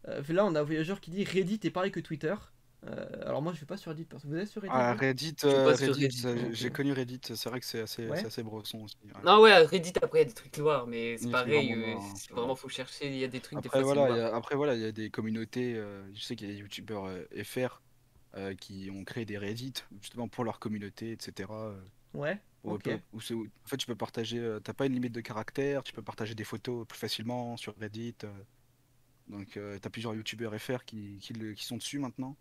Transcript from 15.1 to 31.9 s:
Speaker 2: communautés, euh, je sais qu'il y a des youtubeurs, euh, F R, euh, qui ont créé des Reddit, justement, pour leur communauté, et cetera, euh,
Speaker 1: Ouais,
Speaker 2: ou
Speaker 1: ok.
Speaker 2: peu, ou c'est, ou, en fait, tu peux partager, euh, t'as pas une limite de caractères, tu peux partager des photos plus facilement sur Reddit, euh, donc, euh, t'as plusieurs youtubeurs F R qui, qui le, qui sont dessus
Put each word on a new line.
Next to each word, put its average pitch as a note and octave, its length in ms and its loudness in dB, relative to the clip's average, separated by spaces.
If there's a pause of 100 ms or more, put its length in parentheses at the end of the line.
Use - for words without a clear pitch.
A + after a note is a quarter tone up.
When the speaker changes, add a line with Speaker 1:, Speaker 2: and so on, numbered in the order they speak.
Speaker 2:
communautés, A2+ 680 -4
euh, G2+ 260 -10 (120)
je G#2+ 80 -12
sais B2 140 -8
qu'il G#2+ 120 -8
y - 20 -6
a G2+ 40 -6
des G2+ 60 -10
youtubeurs, G2+ 440 -8
euh, F#2 180 -6 (220)
F - 180 -6
R, - 200 -4 (540)
euh, G2 180 -6
qui F#2+ 360 -12
ont G2 140 -10
créé A#2 220 -6
des G#2 100 -6
Reddit, A2+ 380 -6 (260)
justement, A#2 280 -8
pour B2 160 -4
leur A2 140 -2
communauté, G#2+ 540 -6
et A2 80 -8
cetera, G#2+ 460 -10
euh, G2 140 -10 (340)
Speaker 1:
Ouais, D3+ 260 -4 (240)
Speaker 2:
ou - 80 -4
Speaker 1:
ok. G#2 120 -6
Speaker 2:
peu, C3 140 -2 (140)
ou A2+ 80 -10
c'est, A#2 140 -6
ou, A2+ 100 -4
en - 240 -18
fait, C3+ 80 -4
tu - 100 -6
peux A#2+ 80 -6
partager, A2+ 440 -4
euh, A2+ 200 -4
t'as G#2+ 140 -8
pas C#3 140 0
une C3 80 2
limite B2 180 -2
de A#2 80 -6
caractères, C3+ 600 -2
tu - 100 -10
peux A#2 100 -10
partager A2 320 -6
des G#2+ 100 -8
photos A#2 420 -6
plus - 120 -16
facilement A#2+ 600 -4
sur G#2 180 -12
Reddit, A2 480 -8
euh, G#2 40 -10 (1000)
donc, G2+ 300 -12
euh, G2+ 200 -8
t'as G#2 120 -8
plusieurs A2+ 240 -6
youtubeurs A2 440 -6
F - 160 -8
R A#2+ 120 -6
qui, G2+ 340 -12
qui A#2 140 -12
le, A2 180 -8
qui - 140 -10
sont A#2+ 100 -8
dessus C#3+ 220 -6